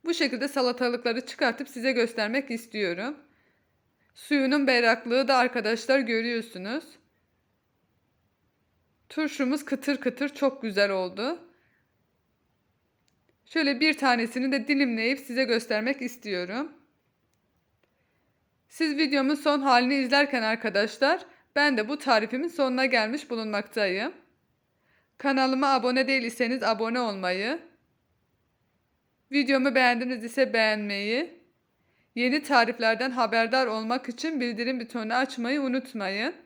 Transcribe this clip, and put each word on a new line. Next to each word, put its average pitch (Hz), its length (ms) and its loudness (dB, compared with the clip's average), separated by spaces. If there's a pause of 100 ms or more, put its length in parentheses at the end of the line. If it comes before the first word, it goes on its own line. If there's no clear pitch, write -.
Bu 330 80 0
şekilde 262 340 0
salatalıkları 247 760 -2
çıkartıp 254 440 -2
size 254 220 -2
göstermek 233 600 -2
istiyorum. 214 640 -4 (960)
Suyunun 277 520 2
berraklığı 240 600 4
da 269 80 6
arkadaşlar 247 640 2
görüyorsunuz. 226 840 -4 (2250)
Turşumuz 285 560 -2
kıtır 269 320 -2
kıtır 269 320 -4
çok 269 320 -2
güzel 202 300 0
oldu. 196 480 -4 (2000)
Şöyle 285 340 0
bir 311 180 2
tanesini 247 540 0
de 269 160 -2
dilimleyip 262 520 0
size 254 240 -2
göstermek 233 580 -2
istiyorum. 208 680 -6 (2000)
Siz 302 280 -2
videomun 285 380 2
son 294 260 0
halini 254 340 4
izlerken 269 480 2
arkadaşlar 226 840 0 (300)
ben 285 220 2
de 214 120 -2
bu 294 80 -4
tarifimin 247 500 0
sonuna 262 380 0
gelmiş 233 440 0
bulunmaktayım. 214 840 -4 (1040)
Kanalıma 262 500 2
abone 254 400 2
değilseniz 247 560 0
abone 226 360 0
olmayı, 202 600 -2 (1700)
videomu 269 440 2
beğendiniz 247 480 2
ise 233 300 0
beğenmeyi, 214 920 0 (720)
yeni 254 280 0
tariflerden 240 680 2
haberdar 233 560 2
olmak 220 420 -4
için 294 320 -6
bildirim 240 380 -4
butonunu 226 340 -6
açmayı 262 480 -2
unutmayın. 247 760 -4 (100)